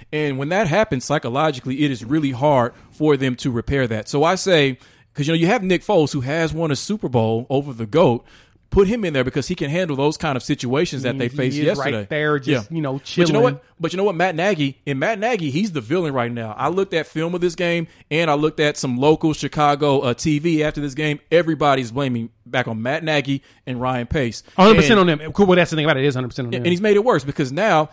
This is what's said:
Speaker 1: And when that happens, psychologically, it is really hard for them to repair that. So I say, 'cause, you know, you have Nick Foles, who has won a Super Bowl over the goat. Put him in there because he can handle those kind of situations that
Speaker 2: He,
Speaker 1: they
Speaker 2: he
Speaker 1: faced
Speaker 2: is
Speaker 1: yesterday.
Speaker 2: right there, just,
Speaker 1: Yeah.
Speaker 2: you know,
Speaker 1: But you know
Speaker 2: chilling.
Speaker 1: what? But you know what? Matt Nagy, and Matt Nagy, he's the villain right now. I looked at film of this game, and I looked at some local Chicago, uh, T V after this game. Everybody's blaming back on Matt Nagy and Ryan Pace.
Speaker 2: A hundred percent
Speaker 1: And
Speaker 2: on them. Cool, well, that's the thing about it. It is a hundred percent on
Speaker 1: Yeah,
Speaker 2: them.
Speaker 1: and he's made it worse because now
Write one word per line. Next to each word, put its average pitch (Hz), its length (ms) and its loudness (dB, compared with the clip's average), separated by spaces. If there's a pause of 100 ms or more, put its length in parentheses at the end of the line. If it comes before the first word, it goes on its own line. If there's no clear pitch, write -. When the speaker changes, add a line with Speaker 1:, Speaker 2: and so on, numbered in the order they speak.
(120)
Speaker 1:
And 147 260 -2
when 139 100 -4
that 190 180 0
happens, 156 380 0
psychologically, 139 800 -2
it 143 80 2
is 113 120 -8
really 143 280 0
hard 123 400 2 (180)
for 151 260 2
them 131 200 0
to 143 140 -4
repair 123 380 -2
that. 110 200 -6
So 147 160 0
I 175 120 4
say, 151 420 2 (340)
'cause, 143 160 -4
you 165 60 0
know, 165 40 2
you 165 80 2
have 214 160 2
Nick 185 220 0
Foles, 165 280 2
who 143 100 -2
has 151 300 -2
won 160 200 -2
a 131 40 -2
Super 202 320 -6
Bowl 113 420 0
over 139 220 -2
the 113 140 -8
goat. 131 380 2 (460)
Put 190 180 4
him 226 160 -2
in 165 80 -2
there 131 100 2
because 127 240 -4
he 180 80 -4
can 147 160 -4
handle 165 240 -2
those 143 220 0
kind 147 200 -4
of 120 60 -6
situations 139 600 -2
that 120 80 -2
Speaker 2:
He, 139 80 -6
Speaker 1:
they 120 80 -2
Speaker 2:
he 131 80 -14
Speaker 1:
faced 139 220 -2
Speaker 2:
is 151 60 -2
Speaker 1:
yesterday. 139 340 0
Speaker 2:
right 101 100 -8
there, 151 320 0
just, 123 300 -2
Speaker 1:
Yeah. 165 60 -8
Speaker 2:
you 160 60 -4
know, 135 120 -4
Speaker 1:
But - 220 -12
you 175 60 4
know 175 60 4
Speaker 2:
chilling. 147 140 4
Speaker 1:
what? 143 220 0 (140)
But 165 140 -4
you 180 60 -6
know 196 60 0
what? 202 120 0
Matt 180 180 0
Nagy, 156 520 -2
and 139 120 -4
Matt 185 220 -2
Nagy, 208 300 -2
he's 185 220 -2
the 151 80 -6
villain 156 320 -2
right 120 200 -2
now. 113 260 -8
I 131 100 -2
looked 190 260 -2
at 156 120 -2
film 165 300 -4
of 175 40 -6
this 175 140 -2
game, 170 320 -2 (240)
and 160 200 0
I 147 40 2
looked 151 260 0
at 147 160 0
some 127 200 -4
local 151 360 2
Chicago, 147 680 0
uh, 123 140 0
T 151 260 0
V 156 240 0
after 151 160 -4
this 143 140 -8
game. 151 260 -4 (100)
Everybody's 147 600 2
blaming 123 380 -4 (160)
back 127 220 -2
on 110 140 -6
Matt 143 200 -4
Nagy 139 400 -2 (240)
and 127 140 -8
Ryan 127 260 -2
Pace. 123 360 -2 (140)
Speaker 2:
A 190 60 6
hundred 214 140 10
percent 196 240 6
Speaker 1:
And 175 100 4
Speaker 2:
on 147 80 0
them. 156 140 -10
Cool, 202 140 4
well, 180 100 6
that's 175 140 4
the 160 60 -4
thing 151 100 0
about 156 100 2
it. 131 80 0
It - 20 4
is 139 80 2
a 127 40 -4
hundred 127 100 -4
percent 123 180 -8
on 117 60 -8
Speaker 1:
Yeah, 123 80 -2
Speaker 2:
them. 120 60 -2
Speaker 1:
and 175 60 2
he's 175 80 -2
made 214 160 4
it 208 80 2
worse 180 200 2
because 139 260 -4
now 160 420 0